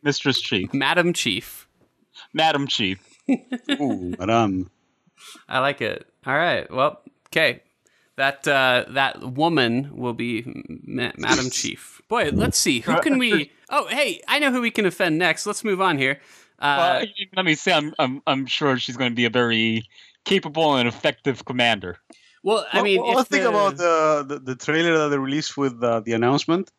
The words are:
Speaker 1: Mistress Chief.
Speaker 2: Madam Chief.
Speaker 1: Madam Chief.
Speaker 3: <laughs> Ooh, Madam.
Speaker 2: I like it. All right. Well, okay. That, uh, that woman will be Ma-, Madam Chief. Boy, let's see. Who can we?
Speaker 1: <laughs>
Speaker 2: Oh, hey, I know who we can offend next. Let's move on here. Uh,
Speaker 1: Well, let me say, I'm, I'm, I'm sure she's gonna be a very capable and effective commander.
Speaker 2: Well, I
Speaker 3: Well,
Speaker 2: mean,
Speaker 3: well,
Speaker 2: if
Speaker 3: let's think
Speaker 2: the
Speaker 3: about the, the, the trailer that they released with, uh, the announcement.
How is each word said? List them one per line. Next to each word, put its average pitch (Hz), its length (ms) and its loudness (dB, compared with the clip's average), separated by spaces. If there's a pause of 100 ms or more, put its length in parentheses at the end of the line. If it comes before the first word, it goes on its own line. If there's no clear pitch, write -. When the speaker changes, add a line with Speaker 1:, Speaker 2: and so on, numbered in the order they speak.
Speaker 1:
Mistress 143 380 0
Chief. - 340 -2
Speaker 2:
Madam 165 380 2
Chief. - 540 -4 (680)
Speaker 1:
Madam 151 340 0
Chief. 95 320 -2 (420)
Speaker 3:
<laughs> - 300 -10 (100)
Ooh, 95 380 -4
Madam. 98 520 0 (760)
Speaker 2:
I 131 120 -2
like 139 200 -2
it. - 260 -6 (200)
All 131 100 -2
right. 156 340 0
Well, 135 300 -2 (280)
okay. 151 340 0 (540)
That, 135 300 -2
uh, 131 440 4
that 135 320 -2
woman 139 720 0
will 123 160 -4
be 120 320 -4 (400)
Ma-, - 320 -6
Madam 127 340 0
Chief. - 580 -8
Boy, 214 240 0
let's - 260 0
see. 123 220 2
Who - 200 0
can 277 180 2
we? 196 380 0
Speaker 1:
<laughs> - 40 -20 (100)
Speaker 2:
Oh, 277 180 -2
hey, 226 400 -2
I 254 100 2
know 285 140 2
who 254 80 0
we 233 100 0
can 220 160 0
offend 165 320 0
next. 165 280 0
Let's 202 180 -6
move 190 160 0
on 175 180 2
here. 135 220 0 (400)
Uh, 135 400 2
Speaker 1:
Well, - 60 -4 (280)
let 185 120 0
me 156 100 4
say, 185 160 0
I'm, 151 260 0
I'm, 139 280 0
I'm 139 200 0
sure 131 320 0
she's 120 180 -8
gonna 123 180 -2
be 120 100 0
a 117 60 2
very 113 540 2 (400)
capable 160 520 0
and 120 100 2
effective 131 580 -2
commander. 110 520 0 (480)
Speaker 2:
Well, 202 280 0
I 185 40 0
Speaker 3:
Well, 196 80 2
Speaker 2:
mean, 196 160 4
Speaker 3:
well, - 120 -2
Speaker 2:
if 247 40 4
Speaker 3:
let's 262 140 2
think 277 120 2
Speaker 2:
the 247 60 2
Speaker 3:
about 202 300 2
the, 156 500 2
the, 143 120 -8
the 131 140 -8
trailer 160 440 0
that 151 100 2
they 143 100 0
released 139 380 -4
with, 127 260 -2
uh, 117 180 2
the 113 120 -4
announcement. 135 680 2